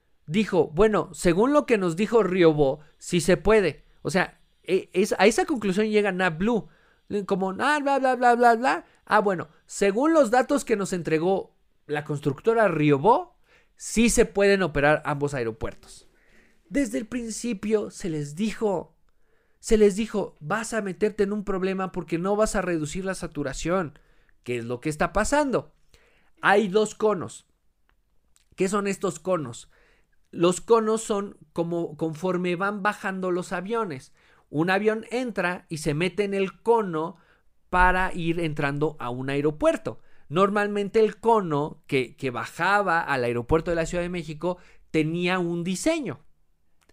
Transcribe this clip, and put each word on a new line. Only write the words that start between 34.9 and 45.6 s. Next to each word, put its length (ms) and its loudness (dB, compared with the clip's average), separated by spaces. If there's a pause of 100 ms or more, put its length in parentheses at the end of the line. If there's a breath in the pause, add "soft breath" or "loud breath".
entra 580 -4
y 100 -8
se 140 -2
mete 300 -2
en 100 -4
el 280 -4
cono 560 0 (520 soft breath)
para 440 2
ir 260 -2
entrando 600 -2
a 100 -8
un 200 -6
aeropuerto. 680 -2 (300)
Normalmente 720 0
el 180 0
cono 640 0
que, 300 -2
que 160 -6
bajaba 720 0
al 240 -2
aeropuerto 460 0
de 40 0
la 100 0
Ciudad 180 -4
de 60 -6
México 480 -6 (320 soft breath)
tenía 500 0
un 240 -2